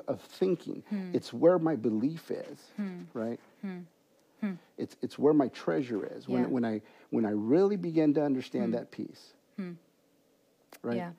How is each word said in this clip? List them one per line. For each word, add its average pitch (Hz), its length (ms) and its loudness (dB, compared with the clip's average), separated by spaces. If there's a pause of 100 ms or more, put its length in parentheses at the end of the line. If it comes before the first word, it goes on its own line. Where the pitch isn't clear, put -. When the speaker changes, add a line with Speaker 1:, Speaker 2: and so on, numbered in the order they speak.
Speaker 1:
of 135 140 -2
thinking. - 680 -2
Speaker 2:
Hmm. 190 240 -6
Speaker 1:
It's - 180 -2
where 165 280 6
my 160 160 2
belief 120 560 0
is, - 440 -10
Speaker 2:
Hmm. 185 280 -8 (100)
Speaker 1:
right? 117 260 -4 (220)
Speaker 2:
Hmm. 185 180 -8 (600)
Hmm. 196 120 -4 (240)
Speaker 1:
It's, - 240 -8
it's - 160 -8
where 143 160 6
my 143 160 6
treasure 127 560 -2
is. 117 220 -12
When, 127 160 2
Speaker 2:
Yeah. - 60 0
Speaker 1:
when 123 160 2
I, 110 160 -2 (300)
when 117 140 2
I 101 40 2
really 147 480 4
begin 160 380 2
to 151 80 2
understand 131 420 -2
Speaker 2:
Hmm. 117 60 0
Speaker 1:
that 120 200 -4
peace, - 420 -12 (220)
Speaker 2:
Hmm. 180 180 -8 (1080)
Speaker 1:
right? 233 160 -2
Speaker 2:
Yeah. 175 220 -6